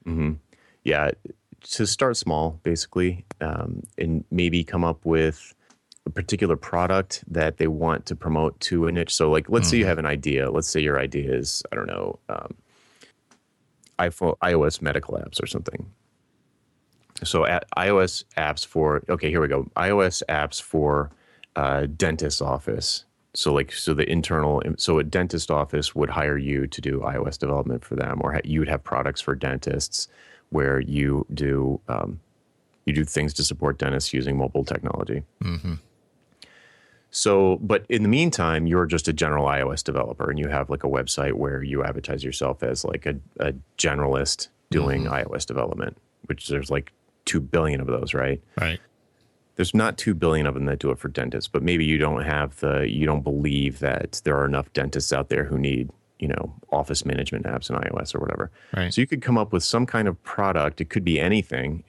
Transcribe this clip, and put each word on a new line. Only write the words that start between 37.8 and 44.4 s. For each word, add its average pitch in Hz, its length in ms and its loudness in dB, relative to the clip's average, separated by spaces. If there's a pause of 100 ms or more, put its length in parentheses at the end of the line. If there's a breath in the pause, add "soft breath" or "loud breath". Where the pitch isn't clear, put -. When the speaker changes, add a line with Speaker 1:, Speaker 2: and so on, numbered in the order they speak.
Speaker 1:
in 113 140 2
the 104 60 4
meantime, 90 580 4
you're 87 180 4
just 78 220 0
a 82 60 2
general 76 340 2
I 69 140 2
O 67 100 0
S 76 120 -4
developer, 64 460 -2
and 73 80 -2
you 76 120 -2
have, 69 200 -2
like, 71 140 -4
a 71 60 0
website 69 440 0
where 69 300 -2
you 69 200 -2
advertise - 400 -6
yourself 65 400 -4
as, 65 220 -4
like, - 200 -4
a, 73 100 -2 (240)
a 71 140 0 (240)
generalist 71 720 0 (200)